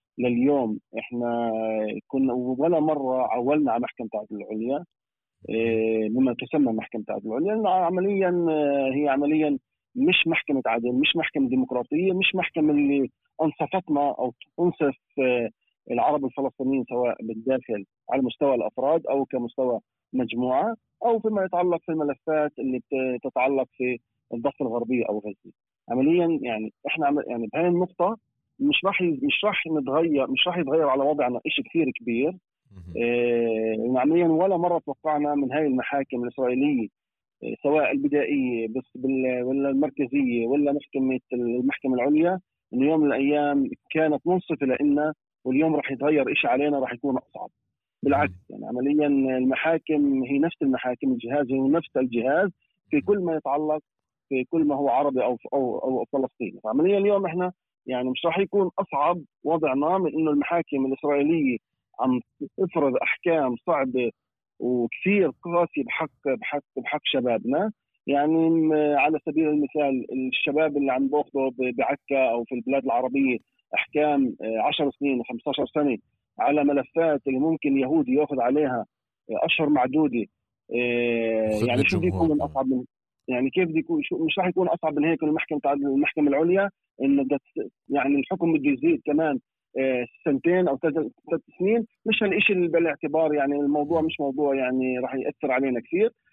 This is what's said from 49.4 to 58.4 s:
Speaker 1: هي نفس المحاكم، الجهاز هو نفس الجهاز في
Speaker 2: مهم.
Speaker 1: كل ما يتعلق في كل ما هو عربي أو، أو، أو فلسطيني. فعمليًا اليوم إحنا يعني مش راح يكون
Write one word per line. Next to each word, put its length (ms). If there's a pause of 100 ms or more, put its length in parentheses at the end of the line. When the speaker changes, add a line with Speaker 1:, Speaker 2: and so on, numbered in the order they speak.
Speaker 1:
هي 140
نفس 240
المحاكم، 500
الجهاز 400
هو 160
نفس 280
الجهاز 540 (400)
في 60
Speaker 2:
مهم. 80
Speaker 1:
كل 140
ما 180
يتعلق 440 (480)
في 160
كل 200
ما 100
هو 140
عربي 360
أو، 120 (160)
أو، 260
أو 340
فلسطيني. 520
فعمليًا 340
اليوم 280
إحنا 260 (340)
يعني 240
مش 160
راح 120
يكون 400